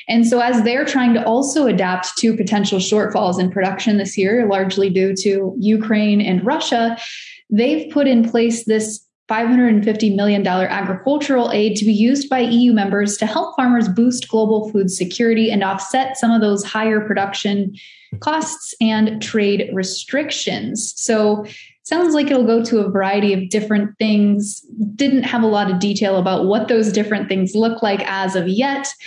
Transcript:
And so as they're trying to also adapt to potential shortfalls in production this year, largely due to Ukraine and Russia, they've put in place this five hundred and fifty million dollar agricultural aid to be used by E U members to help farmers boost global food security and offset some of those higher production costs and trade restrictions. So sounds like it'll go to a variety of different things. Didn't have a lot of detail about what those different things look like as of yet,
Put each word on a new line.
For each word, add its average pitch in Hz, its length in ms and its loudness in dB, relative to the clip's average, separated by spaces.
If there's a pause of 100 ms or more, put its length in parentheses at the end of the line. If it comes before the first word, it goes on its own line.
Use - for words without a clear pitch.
And 233 160 4
so 240 140 2
as 240 240 2
they're 247 220 0
trying 247 280 2
to 220 120 2
also 269 420 0
adapt 185 500 -2
to 226 180 2
potential 196 440 0
shortfalls 190 600 0
in 180 120 0
production 190 460 0
this 190 200 -2
year, 214 300 2
largely 196 420 0
due 190 280 2
to 196 420 -2
Ukraine 208 600 2
and 180 220 0
Russia, 233 540 -2 (540)
they've 254 400 0
put 285 160 2
in 233 200 4
place 233 380 0
this 220 360 -2 (260)
five 226 200 -2
hundred 247 260 4
and 208 100 4
fifty 214 320 2
million 202 280 2
dollar 185 240 0
agricultural 254 840 -2
aid 208 240 0
to 208 80 -2
be 214 80 4
used 240 380 2
by 254 140 0
E 233 120 0
U 240 180 6
members 202 440 0
to 220 80 0
help - 300 -4
farmers 240 340 2
boost 240 380 0
global 220 420 0
food 196 220 0
security 226 580 0
and 202 140 0
offset 196 520 -2
some 233 140 0
of 226 120 4
those 202 220 0
higher 220 380 -2
production 202 760 -4 (440)
costs - 600 -6
and 220 420 0
trade 202 520 -2
restrictions. 208 1200 -6
So 214 480 0 (380)
sounds 330 320 0
like 294 140 2
it'll 262 180 2
go 226 180 2
to 226 160 0
a 196 100 0
variety 196 440 0
of 190 160 -4
different 208 480 -2
things. 208 640 0 (340)
Didn't 269 280 2
have 240 180 -2
a 226 60 2
lot 208 240 0
of 180 80 0
detail 202 380 0
about 185 280 0
what 208 220 0
those 220 240 2
different 208 360 -2
things 190 280 -2
look 226 260 0
like 202 240 0
as 190 300 -4
of 180 120 -2
yet, 277 400 -2 (200)